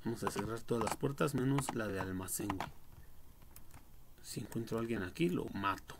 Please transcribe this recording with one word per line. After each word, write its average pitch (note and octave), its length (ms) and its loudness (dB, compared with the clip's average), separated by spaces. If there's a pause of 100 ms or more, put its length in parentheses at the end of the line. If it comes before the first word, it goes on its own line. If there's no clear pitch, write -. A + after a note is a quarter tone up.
Vamos A#2 140 0
a G2+ 80 4
cerrar G#2+ 300 0
todas A2+ 220 4
las - 140 2
puertas, C#3 380 2
menos C3+ 400 4
la A2 120 2
de F#2+ 120 0
almacén, F#2 480 0
güey. G2 200 0 (1600)
Si - 160 -6
encuentro A2+ 380 -2
a A2+ 40 2
alguien A2+ 220 2
aquí, D#3+ 260 2
lo - 240 2
mato. G2 460 0